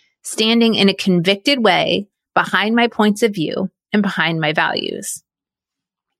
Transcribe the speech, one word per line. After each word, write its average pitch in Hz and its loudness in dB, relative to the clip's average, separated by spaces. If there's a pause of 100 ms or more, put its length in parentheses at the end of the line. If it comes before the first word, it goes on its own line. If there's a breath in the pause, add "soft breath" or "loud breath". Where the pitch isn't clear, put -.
(240 soft breath)
standing 226 2
in 196 4
a 190 2
convicted 196 0
way 175 0 (240)
behind 196 0
my 240 4
points 214 0
of 214 0
view 180 -4 (220)
and 214 2
behind 165 -2
my 151 0
values. - -4 (960)